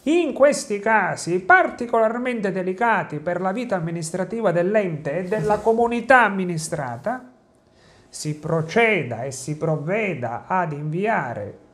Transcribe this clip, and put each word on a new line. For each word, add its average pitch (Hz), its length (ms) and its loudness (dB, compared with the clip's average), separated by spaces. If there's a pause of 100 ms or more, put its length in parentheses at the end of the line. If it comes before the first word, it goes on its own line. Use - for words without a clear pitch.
in 302 300 2
questi 262 460 2
casi 185 600 0
particolarmente 233 1120 2
delicati 185 680 0
per 175 200 -2
la 185 140 -2
vita 233 240 -4
amministrativa 180 760 -2
dell'ente 175 680 0
e 190 40 -4
della 208 360 0
comunità 233 680 4
amministrata, 180 1040 -4 (760)
si 151 260 -6
proceda 160 880 0
e - 80 -6
si - 240 -8
provveda 156 920 -2
ad 180 280 0
inviare 151 840 -4 (160)